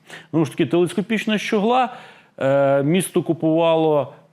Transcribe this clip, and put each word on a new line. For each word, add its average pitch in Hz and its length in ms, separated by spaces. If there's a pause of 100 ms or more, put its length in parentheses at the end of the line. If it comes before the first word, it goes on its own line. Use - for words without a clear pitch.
(300)
Знову 160 140
ж 135 60
таки, 165 160
телескопічна 190 720
щогла, 233 540 (460)
е, 139 440
місто 175 400
купувало, 160 880 (200)